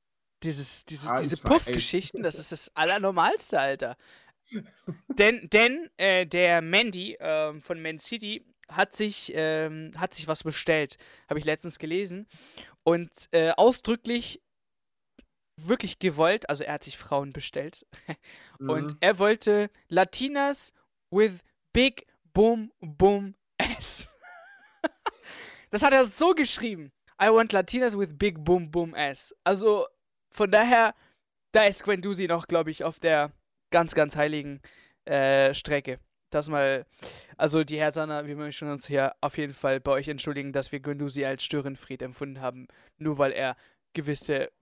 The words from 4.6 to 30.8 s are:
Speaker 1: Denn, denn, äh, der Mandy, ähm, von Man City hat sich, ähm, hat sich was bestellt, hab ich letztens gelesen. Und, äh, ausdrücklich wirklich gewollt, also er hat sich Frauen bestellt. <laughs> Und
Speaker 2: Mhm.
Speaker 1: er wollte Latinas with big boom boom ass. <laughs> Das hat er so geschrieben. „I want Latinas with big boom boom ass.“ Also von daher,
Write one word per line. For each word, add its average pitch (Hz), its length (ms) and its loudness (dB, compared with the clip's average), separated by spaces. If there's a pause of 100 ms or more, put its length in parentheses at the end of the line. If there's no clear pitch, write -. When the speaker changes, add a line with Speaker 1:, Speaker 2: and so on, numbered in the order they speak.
Speaker 1:
Denn, 214 340 4
denn, 254 460 4
äh, 185 300 2
der 170 340 2
Mandy, 185 580 -2
ähm, 156 420 -4
von 165 200 -10
Man 160 160 -10
City 220 480 -10 (220)
hat - 280 -2
sich, - 400 -6
ähm, 156 600 -2
hat 180 180 -6
sich 156 120 -10
was 156 160 -4
bestellt, 156 540 -2 (320)
hab 147 80 -2
ich 151 80 -6
letztens 156 320 -4
gelesen. 180 500 -6 (560)
Und, 170 280 2 (200)
äh, 165 200 4
ausdrücklich 233 920 0 (1160)
wirklich 175 420 -4
gewollt, 170 500 2
also 147 140 -4
er 147 100 -6
hat 143 100 -8
sich - 140 -14
Frauen 139 340 -4
bestellt. - 540 -10 (220)
<laughs> - 120 -10 (400)
Und 151 340 -4
Speaker 2:
Mhm. 147 80 -16
Speaker 1:
er 185 180 4
wollte 208 500 2 (180)
Latinas 277 880 -2 (380)
with 196 300 2 (320)
big 247 340 2 (260)
boom 220 380 2 (100)
boom 196 540 2 (260)
ass. - 480 -4 (720)
<laughs> - 60 -2 (840)
Das 208 120 0
hat 277 100 6
er 269 120 8
so 320 280 4
geschrieben. 220 580 -2 (300)
„I 202 60 6
want 226 260 6
Latinas 214 440 0
with 165 200 -4
big 165 260 0
boom 175 280 2
boom 165 240 -2
ass.“ 143 480 -4
Also 196 420 2 (460)
von 208 200 -2
daher, 226 420 6 (600)